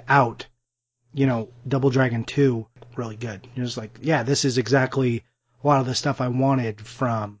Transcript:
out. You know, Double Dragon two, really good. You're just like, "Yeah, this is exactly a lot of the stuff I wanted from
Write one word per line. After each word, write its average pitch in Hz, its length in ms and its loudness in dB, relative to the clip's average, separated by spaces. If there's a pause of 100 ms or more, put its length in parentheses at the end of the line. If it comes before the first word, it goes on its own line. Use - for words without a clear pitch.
out. 131 400 2 (640)
You 135 140 0
know, 117 220 0 (180)
Double 135 220 2
Dragon 120 340 2
two, 123 440 0 (280)
really 113 200 -8
good. 107 400 -12
You're 123 100 -4
just 120 120 -6
like, 110 240 -12
"Yeah, 151 220 0
this 135 220 0
is 123 120 2
exactly 127 640 0 (400)
a 147 40 2
lot 143 140 6
of 123 40 -2
the 127 100 -4
stuff 139 260 -2
I 127 80 0
wanted 127 520 0
from 107 600 -4